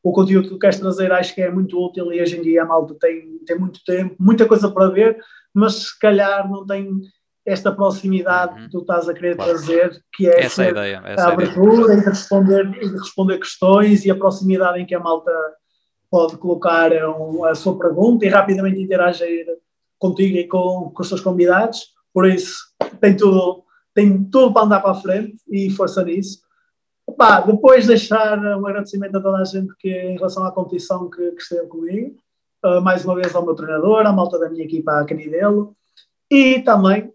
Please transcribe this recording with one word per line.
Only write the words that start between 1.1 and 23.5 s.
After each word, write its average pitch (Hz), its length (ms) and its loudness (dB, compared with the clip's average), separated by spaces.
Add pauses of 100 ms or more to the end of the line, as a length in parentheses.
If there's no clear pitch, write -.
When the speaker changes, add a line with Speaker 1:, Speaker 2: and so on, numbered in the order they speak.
Speaker 1:
acho 180 220 0
que 190 80 -8
é 180 80 -2
muito 185 340 -4
útil 175 300 -8
e 175 80 -4
hoje 170 160 -4
em 170 60 -10
dia 165 180 2
a 165 40 -2
malta 156 340 -2
tem, 165 400 -4
tem 175 180 -8
muito 185 260 -8
tempo, 185 360 -4
muita 220 260 6
coisa 214 240 2
para 190 200 2
ver, 220 280 2 (340)
mas 208 220 0 (140)
se - 120 -18
calhar 196 480 2
não 196 160 -10
tem 196 380 -6 (420)
esta 190 280 -2
proximidade 190 840 -2
Speaker 2:
Uhum. 110 120 -18
Speaker 1:
que 156 40 -20
tu 180 120 -10
estás 170 280 -4
a 165 60 -6
querer 175 200 -4
Speaker 2:
Claro. 175 160 -4
Speaker 1:
trazer, 165 480 0 (140)
que 180 160 2
é 170 120 6
Speaker 2:
Essa 127 220 -2
é - 20 2
a - 40 4
Speaker 1:
essa, - 0 -
Speaker 2:
ideia, 101 360 -4
essa 104 220 -2
Speaker 1:
a - 20 6
Speaker 2:
é - 20 2
a - 20 0
ideia. 175 160 -2
Speaker 1:
abertura 214 460 6
e 202 60 4
de 202 40 0
responder, 196 600 2 (180)
e 196 60 -6
de 185 80 -10
responder 190 420 -4
questões 196 680 2
e 190 60 2
a 185 40 2
proximidade 190 640 0
em 180 60 -8
que 180 80 -6
a 175 60 -4
malta 165 320 -4 (800)
pode 165 260 0
colocar 165 540 0 (180)
um, 160 340 -8
a 160 120 0
sua 185 200 -4
pergunta 196 520 0
e - 20 2
rapidamente 196 500 0
interagir 175 680 -2 (500)
contigo 190 400 0
e 175 100 -4
com, 180 460 -4
com - 80 -12
os - 60 -8
seus 185 140 -8
convidados. 185 640 0 (300)
Por 185 140 4
isso, 180 300 -2 (440)
tem 196 160 6
tudo 185 460 2 (320)